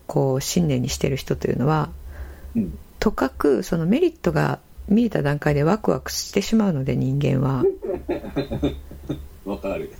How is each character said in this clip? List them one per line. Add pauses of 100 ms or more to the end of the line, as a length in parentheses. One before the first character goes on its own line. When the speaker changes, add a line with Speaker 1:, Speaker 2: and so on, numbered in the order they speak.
Speaker 1:
こ
う、
信
念
に
し
て
る
人
と
い
う
の
は、 (680)
Speaker 2:
う
ん。 (220)
Speaker 1:
と
か
く、
そ
の
メ
リ
ッ
ト
が (300)
見
え
た
段
階
で
ワ
ク
ワ
ク
し
て
し
ま
う
の
で、
人
間
は。
Speaker 2:
<laughs>
わ
か
る。